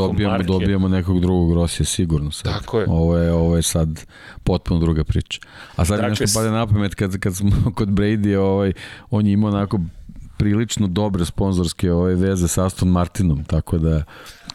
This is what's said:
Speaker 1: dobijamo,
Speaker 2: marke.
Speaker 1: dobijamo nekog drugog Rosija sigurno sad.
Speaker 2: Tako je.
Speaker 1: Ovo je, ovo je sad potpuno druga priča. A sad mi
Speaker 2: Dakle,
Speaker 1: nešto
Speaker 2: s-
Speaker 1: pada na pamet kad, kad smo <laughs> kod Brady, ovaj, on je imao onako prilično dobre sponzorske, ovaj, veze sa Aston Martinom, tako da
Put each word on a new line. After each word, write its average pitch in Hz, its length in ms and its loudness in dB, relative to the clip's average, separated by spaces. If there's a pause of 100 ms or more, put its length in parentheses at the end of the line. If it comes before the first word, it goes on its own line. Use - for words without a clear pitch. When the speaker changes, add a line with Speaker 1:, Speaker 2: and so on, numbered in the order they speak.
Speaker 1:
dobijamo, 98 260 0
Speaker 2:
marke. 92 140 -2
Speaker 1:
dobijamo 95 420 2
nekog 92 320 2
drugog 90 340 2
Rosija 85 320 0
sigurno 78 440 -2
sad. - 220 -6
Speaker 2:
Tako 107 280 -4
je. 95 80 -2
Speaker 1:
Ovo 85 300 2
je, 85 140 2
ovo 85 240 2
je 82 60 2
sad 80 260 0 (560)
potpuno 90 360 0
druga 80 240 2
priča. - 360 -4 (300)
A 92 140 0
sad 80 60 0
mi 104 80 2
Speaker 2:
Dakle, 117 120 0
Speaker 1:
nešto 107 160 0
Speaker 2:
s- - 80 0
Speaker 1:
pada 110 160 0
na 113 160 0
pamet 101 280 0
kad, 98 240 -2
kad 95 180 -2
smo 101 140 0 (140)
<laughs> 110 120 -2
kod 107 120 0
Brady, 104 480 2
ovaj, 98 360 2 (380)
on 107 160 2
je 101 60 4
imao 107 180 2
onako 101 300 0 (580)
prilično 104 480 0
dobre 95 380 0
sponzorske, 90 680 0
ovaj, 90 220 2
veze 92 340 2
sa 92 180 0
Aston 92 240 0
Martinom, 87 540 0
tako 82 340 -2
da 78 240 2 (520)